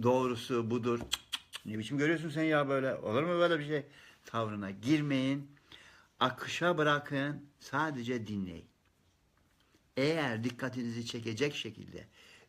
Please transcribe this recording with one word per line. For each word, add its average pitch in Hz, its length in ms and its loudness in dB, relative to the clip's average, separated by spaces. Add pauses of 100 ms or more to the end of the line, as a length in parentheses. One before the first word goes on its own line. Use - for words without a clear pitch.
Doğrusu 123 680 2
budur. 117 280 0
"Cık, 117 140 -10
cık, - 400 -6
cık, - 140 -14
ne 107 120 -6
biçim 113 200 -4
görüyorsun 160 320 2
sen 151 120 -2
ya 151 260 4
böyle? 135 260 2
Olur 107 280 0
mu 170 60 0
böyle 175 300 4
bir 147 80 -4
şey?" 143 200 -2 (380)
tavrına 107 460 -4
girmeyin. 139 800 0 (680)
Akışa 160 580 0
bırakın, 147 680 2 (140)
sadece 127 640 -2
dinleyin. 92 420 -6 (1300)
Eğer 135 480 2
dikkatinizi 120 640 -4
çekecek 117 480 -2
şekilde 101 520 -10 (420)